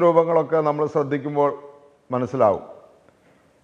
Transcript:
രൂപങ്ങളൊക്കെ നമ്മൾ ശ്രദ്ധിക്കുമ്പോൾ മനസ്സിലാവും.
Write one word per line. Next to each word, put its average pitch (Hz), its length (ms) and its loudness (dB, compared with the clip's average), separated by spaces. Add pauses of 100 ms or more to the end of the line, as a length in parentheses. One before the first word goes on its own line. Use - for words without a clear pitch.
രൂപങ്ങളൊക്കെ 165 540 2 (100)
നമ്മൾ 147 160 0 (100)
ശ്രദ്ധിക്കുമ്പോൾ 143 560 -2 (640)
മനസ്സിലാവും. 120 500 0 (1000)